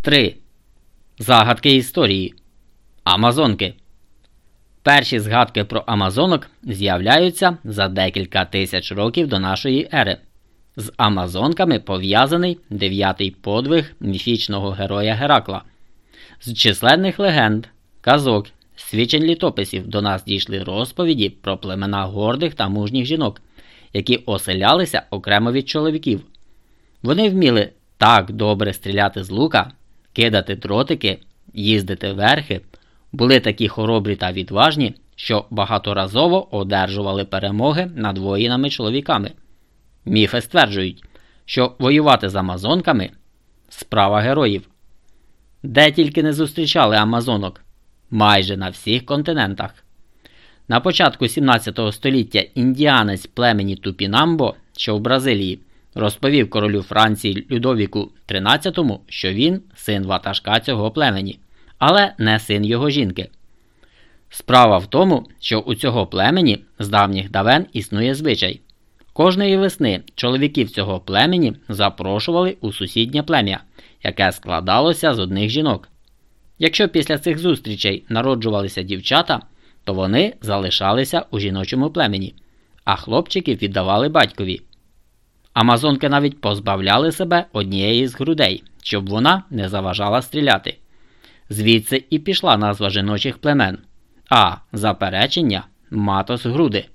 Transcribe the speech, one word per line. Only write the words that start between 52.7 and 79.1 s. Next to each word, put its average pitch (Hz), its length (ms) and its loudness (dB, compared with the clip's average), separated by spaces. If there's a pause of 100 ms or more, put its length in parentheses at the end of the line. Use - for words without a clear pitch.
племені 104 500 0
Тупінамбо, 110 800 0 (220)
що 107 200 -4
в - 20 -2
Бразилії, 117 600 0 (360)
розповів 120 540 0
королю 104 320 0
Франції 104 720 0
Людовіку 117 600 -2 (140)
тринадцятому, 127 840 0
що - 260 -4
він 165 280 0 (140)
син 101 300 -4
ватажка 98 540 -2
цього 113 320 -2
племені, 98 480 -2 (380)
але 101 400 4
не 110 220 2
син 104 260 -2
його 120 240 0
жінки. 107 400 -2 (1000)
Справа 120 480 4
в 87 100 -2
тому, 170 400 2 (120)
що 110 200 -2
у 117 160 -4
цього 107 320 0
племені 120 560 2 (160)
з 104 100 -6
давніх 101 420 2
давен 120 420 2
існує 117 420 -2
звичай. 135 460 -2 (520)
Кожної 190 440 2
весни 139 460 -2 (120)
чоловіків 135 560 -2
цього 98 280 -4
племені 135 540 0 (160)
запрошували 107 920 -2
у 104 120 -6
сусіднє 117 500 -2
плем'я, 120 360 0 (440)
яке 92 280 0
складалося 123 840 0
з 113 60 -4
одних 95 300 -2
жінок. 131 400 -2 (720)
Якщо 165 300 0
після 156 280 0
цих 156 220 -4
зустрічей 107 720 -4
народжувалися 110 720 -2
дівчата, 113 600 -2 (420)